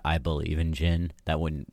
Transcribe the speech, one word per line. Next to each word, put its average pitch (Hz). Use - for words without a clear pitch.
"I 78
believe 78
in 82
Jinn," 85
that 78
wouldn't 78